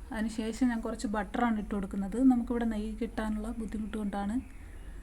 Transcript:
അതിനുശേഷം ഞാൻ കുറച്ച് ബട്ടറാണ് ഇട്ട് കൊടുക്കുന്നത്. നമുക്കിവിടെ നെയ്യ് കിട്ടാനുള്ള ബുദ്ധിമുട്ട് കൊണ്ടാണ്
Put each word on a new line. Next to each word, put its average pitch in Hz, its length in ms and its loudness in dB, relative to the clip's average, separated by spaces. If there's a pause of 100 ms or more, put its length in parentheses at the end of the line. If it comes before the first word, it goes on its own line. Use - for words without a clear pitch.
(120)
അതിനുശേഷം 226 580 0
ഞാൻ 233 140 2
കുറച്ച് 226 320 -4
ബട്ടറാണ് 220 460 2
ഇട്ട് - 120 -6
കൊടുക്കുന്നത്. 196 420 -2 (140)
നമുക്കിവിടെ 233 420 2
നെയ്യ് 214 160 -4 (120)
കിട്ടാനുള്ള 214 480 -2 (100)
ബുദ്ധിമുട്ട് 214 420 -4
കൊണ്ടാണ് 202 360 0 (680)